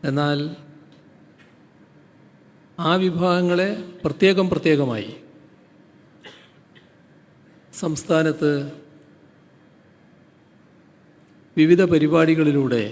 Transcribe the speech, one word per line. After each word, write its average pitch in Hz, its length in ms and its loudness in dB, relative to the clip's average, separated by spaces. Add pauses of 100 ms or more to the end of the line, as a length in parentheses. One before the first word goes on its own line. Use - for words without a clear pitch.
എന്നാൽ 147 300 -2 (2500)
ആ - 20 2 (140)
വിഭാഗങ്ങളെ 180 680 0 (320)
പ്രത്യേകം 190 500 2
പ്രത്യേകമായി 139 580 0 (2750)
സംസ്ഥാനത്ത് 160 720 -2 (3000)
വിവിധ 165 260 6 (100)
പരിപാടികളിലൂടെ 151 1000 2